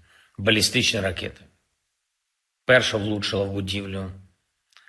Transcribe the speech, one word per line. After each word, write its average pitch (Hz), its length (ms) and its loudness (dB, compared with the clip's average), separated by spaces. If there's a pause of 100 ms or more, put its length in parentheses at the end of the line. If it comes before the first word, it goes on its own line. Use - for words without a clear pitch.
(380)
балістичні 110 640 2
ракети. 95 420 -6 (1200)
Перша 123 320 4
влучила 101 480 -2
в 98 60 -4
будівлю, 98 600 -6 (760)